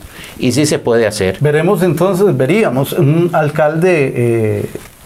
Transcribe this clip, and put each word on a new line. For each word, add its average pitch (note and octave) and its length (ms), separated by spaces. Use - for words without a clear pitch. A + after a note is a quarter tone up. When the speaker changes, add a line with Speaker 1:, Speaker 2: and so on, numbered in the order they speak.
Speaker 1:
Y B2+ 140
sí C#3+ 120
se D#3 140
puede A#2 280
hacer. F#2+ 340
Speaker 2:
Veremos D#3+ 420
entonces, F#3 520
veríamos C#3 600
un E3 400
alcalde, D#3 840
eh, A2+ 540